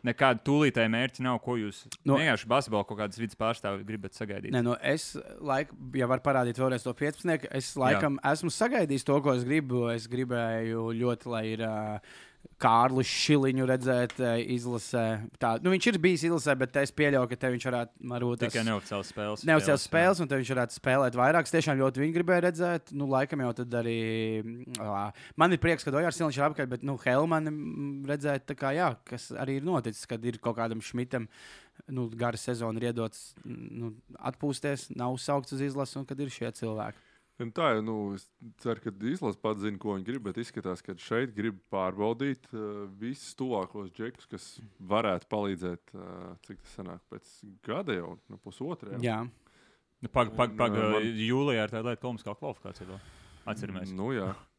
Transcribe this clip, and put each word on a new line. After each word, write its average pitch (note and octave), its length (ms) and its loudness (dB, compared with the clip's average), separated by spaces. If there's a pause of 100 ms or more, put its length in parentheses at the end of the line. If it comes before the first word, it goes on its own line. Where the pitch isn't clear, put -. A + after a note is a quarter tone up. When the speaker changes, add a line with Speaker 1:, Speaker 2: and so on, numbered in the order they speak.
Speaker 1:
nekāda B2 400 4
tūlītēja C#3 480 4
mērķa B2+ 320 -2
nav, B2 160 0
ko B2 160 -4
jūs G#2 260 -6 (220)
Speaker 2:
No- C#3 140 6
Speaker 1:
vienkārši C#3+ 280 2
basketbola A2+ 380 2
kaut G#2+ 140 -10
kādas G#2 180 -4
vidas A2+ 180 -4
pārstāvi G2+ 500 -2
gribat G2+ 280 -8
sagaidīt? G2+ 400 -6
Speaker 2:
Nē, B2 100 2
nu, A#2+ 180 2
es C#3+ 340 -2 (260)
laik-, C#3+ 320 -2 (220)
ja C3 120 2
var B2+ 120 2
parādīt B2+ 420 2
vēlreiz B2+ 220 2
to B2 100 -4
piecpadsmitnieku, D#3 580 -2
es C3 220 -4
Speaker 1:
Jā. C#3 80 -2
Speaker 2:
laikam C3+ 420 4
esmu D3+ 300 0
sagaidies F#3+ 500 2
to, C#3+ 180 4
ko C#3 120 4
es B2 100 2
gribu. B2 460 2
Es A#2 180 -4
gribēju A2+ 840 -2
ļoti, A#2+ 320 0
lai A2+ 180 -2 (120)
ir, A2 100 -4
ā, G#2+ 340 -4 (640)
Kārli B2+ 420 8
Šiliņu C3+ 600 4
redzēt, B2+ 460 2 (100)
ā, A#2+ 140 2 (180)
izlasē. A#2+ 480 -2 (380)
Tā, A2+ 240 2
nu, F#3 100 4
viņš F#3+ 160 4
ir G3+ 80 2
bijis E3 260 4
izlasē, D3+ 320 2
bet B2+ 220 -2
es C#3 160 2
pieļauju, C#3 340 4
ka B2 80 -4
te C3 140 -2
viņš B2 160 -4
varētu A#2+ 400 -4
varbūt A#2+ 340 -2
Speaker 1:
Tikai A#2 220 0
Speaker 2:
tas A2 60 2
Speaker 1:
neoficiāls G2+ 420 -2
spēles G#2+ 400 -4
Speaker 2:
Neoficiāls D3+ 320 4
Speaker 1:
spēles, - 0 -
jā. - 80 -6
Speaker 2:
spēles, F3 320 4
un C#3+ 80 -2
te C#3 80 2
viņš B2+ 160 -2
varētu B2 240 0
spēlēt B2+ 400 2
vairāk. D3 320 4
Es - 60 0
tiešām D3+ 260 4
ļoti C3 220 2
viņu D#3+ 100 0
gribēju F3 320 4
redzēt. F3 480 0
Nu, C#3+ 160 -2
laikam C3+ 320 2
jau B2 160 2
tad A#2+ 240 -6
arī, A#2 160 0 (460)
mm, A#2+ 340 -10
ā, G#2 300 -4 (280)
man E3+ 160 6
ir E3+ 60 4
prieks, E3 260 2
ka D3 80 -2
Ojārs D#3+ 300 0
Siliņš D3 160 0
ir C#3+ 80 4
apakaļ, D3 240 0
bet, B2 140 -6
nu, C#3 140 -2
Helmani, D#3 520 2
mm, C#3+ 560 -6
redzēt, C#3+ 400 -2
tā D3 100 -6
kā, C#3 220 -2
jā, E3+ 140 2 (120)
kas - 280 -10
arī C3 260 -2
ir C#3 80 -4
noticis, B2 400 -2
kad A2+ 180 -6
ir A#2+ 140 -2
kaut A#2 200 -2
kādam A2+ 280 -2
Šmitam, B2 420 -4 (600)
nu, B2+ 200 -4
gara A2+ 280 -2
sezona A2+ 400 -4
ir A#2+ 160 -2
iedots, A2+ 400 -6 (100)
mm, A#2+ 280 -12
nu, A#2 200 -8 (300)
atpūsties, C#3 760 -4
nav B2 220 -2
saukts C#3+ 340 -2
uz C#3 140 -2
izlasi, C#3 320 -4
un C#3 80 -8
kad C3+ 140 -10
ir C#3+ 100 -4
šie A#2 240 -6
cilvēki. G#2+ 480 -6 (360)
Speaker 3:
Nu, A#2+ 140 -6
tā E3+ 140 0 (100)
jau, A2 80 0
nu, G#2+ 300 -2
es - 160 -12 (340)
ceru, A2+ 160 -2
ka A2 120 -6 (120)
izlase B2+ 380 -2
pats G#2+ 180 0
zina, G#2 180 -4
ko G#2 200 -4
viņi F#2 100 -6
grib, B2 160 -6
bet G2 160 -6
izskatās, F#2+ 420 -6
ka F#2+ 140 -12
šeit A#2 400 -2
grib G#2 220 -4 (120)
pārbaudīt, G#2+ 840 -2
eh, G#2 320 -8 (120)
visus A#2+ 380 -10
tuvākos G#2 560 -4
džekus, - 400 -10
kas F#2+ 140 -12 (340)
varētu G2+ 480 2
palīdzēt, F#2 640 -2
eh, F2+ 460 -16 (100)
cik G2 160 -16
tas - 140 -20
sanāk, F2+ 240 -12 (100)
pēc - 160 -16 (340)
gada D3+ 300 -4
jau, F2 220 -4 (160)
nu, G#2 80 -16
pusotra B2 580 -10
jau. B2 80 -6
Speaker 2:
Jā. A2+ 140 2 (840)
Speaker 1:
Nu, A#2+ 60 -10
pag-, A#2 240 2
pag-, A#2 240 4
Speaker 3:
Un, - 20 -10
Speaker 1:
pag-, A2 220 4
Speaker 3:
eh, A2 140 4
man G#2+ 100 4
Speaker 1:
jūlijā A#2 640 2
ir G#2 80 -6
tā A2 80 -4
lieta, A#2+ 160 -4
ka B2+ 80 -8
olimpiskā A2 320 -8
kvalifikācija G2 480 -12
vēl. F#2 140 -14 (440)
Atceramies. G2 460 -6
Speaker 3:
Nu, G2+ 220 -4
jā. F#2+ 200 -2 (260)